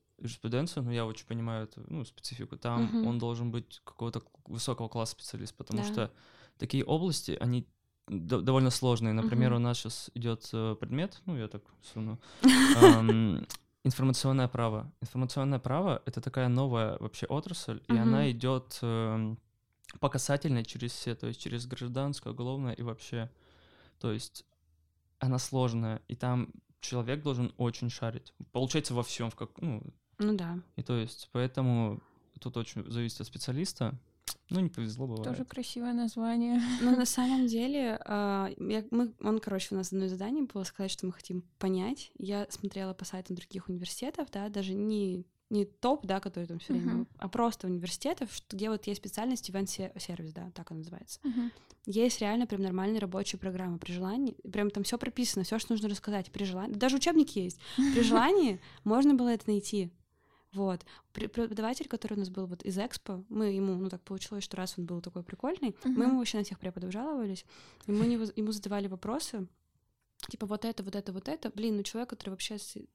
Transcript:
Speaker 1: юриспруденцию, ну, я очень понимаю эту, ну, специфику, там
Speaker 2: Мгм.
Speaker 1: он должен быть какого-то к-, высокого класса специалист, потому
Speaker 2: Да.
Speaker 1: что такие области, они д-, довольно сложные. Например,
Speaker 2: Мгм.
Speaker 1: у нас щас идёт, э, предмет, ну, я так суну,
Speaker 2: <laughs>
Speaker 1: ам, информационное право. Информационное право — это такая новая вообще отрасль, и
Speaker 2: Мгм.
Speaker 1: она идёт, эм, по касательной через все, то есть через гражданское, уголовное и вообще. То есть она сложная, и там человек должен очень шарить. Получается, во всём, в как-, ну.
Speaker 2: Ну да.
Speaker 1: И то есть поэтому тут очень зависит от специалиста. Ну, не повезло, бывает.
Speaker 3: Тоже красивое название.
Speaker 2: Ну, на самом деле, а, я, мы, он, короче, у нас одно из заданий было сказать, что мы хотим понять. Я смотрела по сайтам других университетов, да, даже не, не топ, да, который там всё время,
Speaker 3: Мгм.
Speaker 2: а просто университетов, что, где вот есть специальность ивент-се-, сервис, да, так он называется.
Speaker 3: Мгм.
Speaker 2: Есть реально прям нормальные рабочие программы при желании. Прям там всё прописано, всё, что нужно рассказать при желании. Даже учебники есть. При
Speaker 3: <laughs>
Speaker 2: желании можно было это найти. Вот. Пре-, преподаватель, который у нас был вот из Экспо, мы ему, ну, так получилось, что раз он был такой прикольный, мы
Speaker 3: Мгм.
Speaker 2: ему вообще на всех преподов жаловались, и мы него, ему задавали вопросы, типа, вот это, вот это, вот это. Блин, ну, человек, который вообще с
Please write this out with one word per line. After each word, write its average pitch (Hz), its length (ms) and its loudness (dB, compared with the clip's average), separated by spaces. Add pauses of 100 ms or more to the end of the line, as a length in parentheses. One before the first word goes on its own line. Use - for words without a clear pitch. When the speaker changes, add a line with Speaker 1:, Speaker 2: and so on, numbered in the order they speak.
(180)
Speaker 1:
юриспруденцию, 123 640 -2
ну, 120 80 -2
я 117 140 0
очень 110 200 -10
понимаю 113 380 -4
эту, 110 240 -14
ну, 147 160 -6
специфику, - 520 -10
там 117 280 0
Speaker 2:
Мгм. 220 240 2
Speaker 1:
он 120 100 0
должен 117 320 -2
быть 117 340 -8
какого-то 117 360 -6
к-, - 280 -16
высокого 117 400 -4
класса 113 240 -4
специалист, - 440 -12
потому - 260 -4
Speaker 2:
Да. - 60 -2
Speaker 1:
что 214 220 -2 (480)
такие 135 260 0
области, 160 560 0
они 123 260 0 (420)
д-, 92 340 -2
довольно 131 280 6
сложные. 117 440 2
Например, 110 360 4
Speaker 2:
Мгм. 120 120 4
Speaker 1:
у - 60 2
нас 120 100 0
щас - 360 -8
идёт, 117 380 -4
э, 110 260 0
предмет, 143 480 -4
ну, 175 100 -2
я 107 120 -4
так 104 140 -12 (200)
суну, 110 380 -6 (220)
Speaker 2:
<laughs> 262 340 8
Speaker 1:
ам, 113 680 10 (380)
информационное 131 640 2
право. 117 520 -2
Информационное 131 600 -2
право — 156 460 0
это - 140 -6
такая 127 280 0
новая 123 500 2
вообще - 280 -8
отрасль, 147 640 -4
и - 40 0
Speaker 2:
Мгм. 226 100 6
Speaker 1:
она 143 280 6
идёт, 127 520 -2
эм, 113 560 0 (640)
по 143 80 4
касательной 135 560 0
через - 280 -6
все, - 220 -6
то 117 140 -6
есть 117 120 -6
через 120 260 -6
гражданское, 127 680 -4
уголовное 123 400 -4
и - 100 -8
вообще. 117 480 -6 (680)
То 117 120 -2
есть - 320 -8 (760)
она 131 180 2
сложная, 117 680 0
и 117 80 -8
там 123 320 0 (320)
человек 123 420 -2
должен 123 340 0
очень 120 340 0
шарить. - 440 -6 (180)
Получается, 131 420 0
во 120 80 2
всём, 117 280 -4
в - 60 -10
как-, - 260 -10
ну. 127 200 -4 (360)
Speaker 2:
Ну 214 160 2
да. 175 240 -4 (180)
Speaker 1:
И 127 60 -4
то 123 140 -2
есть - 360 -6
поэтому 123 680 2 (400)
тут 123 160 -8
очень 113 340 -6
зависит 117 300 -4
от 107 60 -8
специалиста. 127 680 -4 (560)
Ну, 180 100 2
не 180 80 4
повезло, 117 380 -4
бывает. 110 180 -4
Speaker 3:
Тоже 247 200 -4
красивое 247 480 -6
название. 233 680 2 (200)
Speaker 2:
Ну, 247 160 8
на 247 100 4
самом 254 400 4
деле, 240 580 0
а, 202 540 2
я, 214 320 0
мы, 233 220 4 (100)
он, 214 160 4
короче, 196 360 -2
у 190 40 0
нас 185 140 -4
одно 190 140 0
из 185 40 -2
заданий 208 320 -2
было 202 220 -4
сказать, 190 260 -4
что - 160 -4
мы 180 60 -2
хотим 180 300 -6 (160)
понять. 190 600 -2
Я 202 320 -4
смотрела 196 440 -6
по 185 100 -12
сайтам 185 320 -8
других - 320 -10
университетов, 214 640 -6
да, 202 160 -6
даже 190 260 -4
не, 202 500 0 (260)
не 208 140 4
топ, 247 420 0
да, 190 140 0
который 175 260 -6
там 165 120 -8
всё - 160 -4
время, 175 200 0
Speaker 3:
Мгм. 240 120 0 (120)
Speaker 2:
а 196 100 -6
просто 233 400 0
университетов, 180 640 -4
что, - 240 -10
где 208 120 -2
вот 214 180 -4
есть 202 140 -4
специальность 233 500 -4
ивент-се-, 196 480 -4
сервис, 170 340 -8
да, 175 220 -10
так 170 160 -14
он 165 80 -8
называется. - 460 -14
Speaker 3:
Мгм. 240 280 -2 (340)
Speaker 2:
Есть 233 340 2
реально 226 260 0
прям 196 160 -2
нормальные 190 380 0
рабочие 190 380 -4
программы 185 400 -4
при 175 140 -8
желании. 202 420 -2 (180)
Прям 208 180 2
там 202 120 -2
всё 233 160 -2
прописано, 233 460 -2
всё, 220 140 0
что - 140 -2
нужно 214 160 0
рассказать 202 440 -4
при 202 120 -4
желании. 190 300 -4
Даже 254 220 4
учебники 311 420 4
есть. 180 220 -4 (160)
При 262 260 6
Speaker 3:
<laughs> - 0 -
Speaker 2:
желании 233 580 6 (240)
можно 269 300 8
было 247 140 6
это 233 220 2
найти. 202 400 0 (600)
Вот. 190 340 -2 (260)
Пре-, 208 160 -4
преподаватель, 226 580 -2
который 220 280 -6
у 208 40 -2
нас 190 120 -2
был 190 160 -6
вот 175 160 -10
из 190 160 -4
Экспо, 202 500 -6
мы 214 280 0
ему, 196 180 2
ну, 190 160 -2
так 180 120 -8
получилось, 196 420 -8
что - 120 -10
раз 185 220 -6
он 175 80 -4
был 175 160 -6
такой 180 200 -10
прикольный, 262 520 -4 (100)
мы 254 60 2
Speaker 3:
Мгм. 254 120 4
Speaker 2:
ему 254 160 4
вообще 226 200 -2
на 208 60 0
всех - 140 -8
преподов 180 340 -6
жаловались, 226 520 -4 (420)
и 202 60 -2
мы 214 140 4
него, 233 180 2 (120)
ему 214 160 0
задавали 202 360 -4
вопросы, 202 580 -6 (840)
типа, 220 160 -8
вот 208 180 -4
это, 226 180 -4
вот 190 140 -8
это, 202 160 -6
вот 190 160 -8
это. 302 220 -6
Блин, 214 260 -2
ну, 202 60 0
человек, 240 280 -6
который 202 200 -10
вообще 196 280 -6
с - 180 -14 (180)